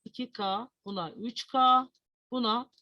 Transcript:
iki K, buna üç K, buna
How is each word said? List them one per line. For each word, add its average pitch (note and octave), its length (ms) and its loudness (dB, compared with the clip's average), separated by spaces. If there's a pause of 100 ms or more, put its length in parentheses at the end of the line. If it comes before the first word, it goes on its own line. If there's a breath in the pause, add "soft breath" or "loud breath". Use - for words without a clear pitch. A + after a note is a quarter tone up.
iki B3 280 -12
K, G3+ 360 -6 (160)
buna F#3+ 280 -8
üç A3+ 340 -10
K, B3+ 420 4 (420)
buna A#3+ 400 -2 (120)